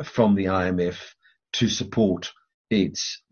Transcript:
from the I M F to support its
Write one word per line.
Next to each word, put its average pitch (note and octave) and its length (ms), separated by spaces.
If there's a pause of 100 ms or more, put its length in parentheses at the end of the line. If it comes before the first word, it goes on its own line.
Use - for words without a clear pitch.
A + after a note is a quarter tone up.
from G#2+ 320
the F#2+ 120
I F#2 200
M F2+ 100
F - 380 (380)
to A#2 140
support G2 640 (400)
its - 600